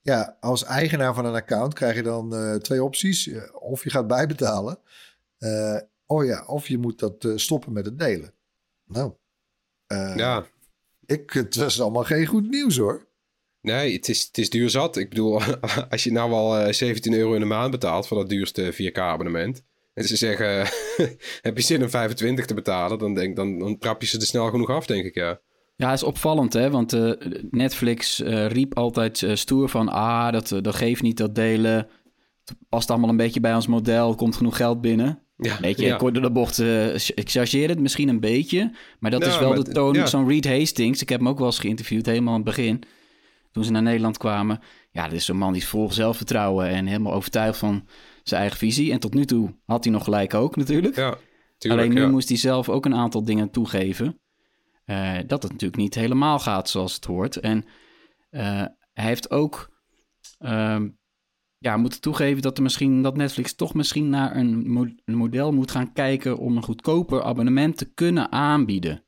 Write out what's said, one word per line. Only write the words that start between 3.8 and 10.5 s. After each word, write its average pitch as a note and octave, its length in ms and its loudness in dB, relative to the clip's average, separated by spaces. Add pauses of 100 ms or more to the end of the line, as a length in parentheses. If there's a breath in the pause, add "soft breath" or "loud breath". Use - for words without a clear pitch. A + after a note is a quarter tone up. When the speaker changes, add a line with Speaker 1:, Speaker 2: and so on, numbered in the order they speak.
Speaker 1:
je C3 60 -6
gaat B2 160 -2
bijbetalen. B2 720 -2 (600 soft breath)
Eh, G#2+ 380 -2 (300)
oh D3+ 180 0
ja, A2+ 220 -2
of C#3+ 220 -8
je B2+ 100 -2
moet A#2 200 -4
dat, - 260 -6
eh, A2+ 120 0
stoppen C#3 360 -4
met G#2 120 -4
het A2+ 140 -10
delen. G#2 340 -2 (540)
Nou, A2+ 260 -6 (760)
eh, F#2+ 300 -6
Speaker 2:
Ja. A2+ 300 -2 (600)